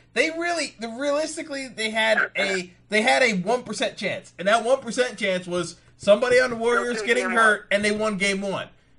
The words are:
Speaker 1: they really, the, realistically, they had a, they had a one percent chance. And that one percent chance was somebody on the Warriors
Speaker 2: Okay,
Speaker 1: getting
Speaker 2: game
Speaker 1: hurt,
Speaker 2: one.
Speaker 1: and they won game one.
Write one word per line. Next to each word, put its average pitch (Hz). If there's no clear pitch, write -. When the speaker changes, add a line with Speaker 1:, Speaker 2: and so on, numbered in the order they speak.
Speaker 1:
they 302
really, 330
the, 226
realistically, 285
they 220
had 220
a, 190
they 214
had 262
a 233
one 220
percent 226
chance. 143
And 175
that 220
one 262
percent 233
chance 185
was 175
somebody 247
on 254
the 240
Warriors 240
Speaker 2:
Okay, 208
Speaker 1:
getting 240
Speaker 2:
game 240
Speaker 1:
hurt, 214
Speaker 2:
one. -
Speaker 1:
and 202
they 208
won 214
game 196
one. 180